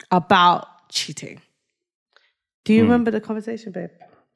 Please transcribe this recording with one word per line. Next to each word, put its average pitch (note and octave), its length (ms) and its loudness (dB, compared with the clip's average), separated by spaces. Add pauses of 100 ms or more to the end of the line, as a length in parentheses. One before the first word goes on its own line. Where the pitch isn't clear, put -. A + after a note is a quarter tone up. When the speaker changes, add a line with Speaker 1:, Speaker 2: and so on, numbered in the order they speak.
Speaker 1:
about F3 580 2 (220)
cheating. - 500 -12 (1300)
Do G#3+ 80 2
you A3 80 6
Speaker 2:
Mm. A3+ 40 4
Speaker 1:
remember A#3 260 2
the G#3+ 100 -4
conversation, A3 500 -12
babe? F3 180 -12 (460)